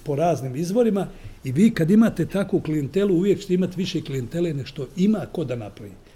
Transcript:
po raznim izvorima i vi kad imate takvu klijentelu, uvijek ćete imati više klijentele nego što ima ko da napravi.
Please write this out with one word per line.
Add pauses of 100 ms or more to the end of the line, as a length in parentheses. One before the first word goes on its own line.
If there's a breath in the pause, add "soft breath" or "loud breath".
po
raznim
izvorima (380 loud breath)
i
vi
kad
imate
takvu
klijentelu,
uvijek
ćete
imati
više
klijentele
nego
što (100)
ima
ko
da
napravi. (240 soft breath)